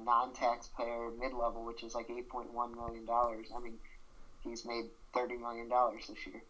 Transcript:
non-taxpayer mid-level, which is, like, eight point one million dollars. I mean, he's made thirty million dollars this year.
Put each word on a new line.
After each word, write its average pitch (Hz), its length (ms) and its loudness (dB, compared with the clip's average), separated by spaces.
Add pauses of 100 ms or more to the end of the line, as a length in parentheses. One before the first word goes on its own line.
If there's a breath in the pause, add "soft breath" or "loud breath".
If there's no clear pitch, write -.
non-taxpayer 120 1040 2 (100)
mid-level, 117 460 0
which 117 180 -6
is, 117 120 -6
like, 117 140 -4
eight 123 200 -6
point 117 240 -6
one 117 220 -2
million 117 300 -6
dollars. 117 500 4
I 120 40 -4
mean, 117 140 -4 (680 loud breath)
he's 117 220 -6
made 117 220 -2 (280)
thirty 123 240 2
million 117 320 -6
dollars 120 380 6
this - 200 -8
year. 92 220 -10